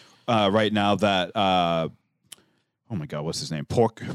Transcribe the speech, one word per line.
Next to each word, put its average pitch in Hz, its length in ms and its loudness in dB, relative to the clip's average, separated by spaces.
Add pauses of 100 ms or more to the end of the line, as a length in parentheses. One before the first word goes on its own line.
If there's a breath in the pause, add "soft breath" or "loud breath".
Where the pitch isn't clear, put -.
(280 loud breath)
uh, 107 240 2
right 107 200 2
now 104 240 2
that, 92 400 0
uh, 87 520 2 (1000)
oh 113 40 -6
my 76 120 -6
God, 76 180 -8
what's 82 160 -6
his - 100 -10
name? 76 140 -6
Pork, - 380 0 (120)